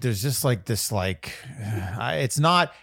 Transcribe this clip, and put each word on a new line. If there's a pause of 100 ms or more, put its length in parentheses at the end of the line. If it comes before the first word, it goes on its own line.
There's
just,
like,
this,
like, (320)
<sighs>
I,
it's
not, (100)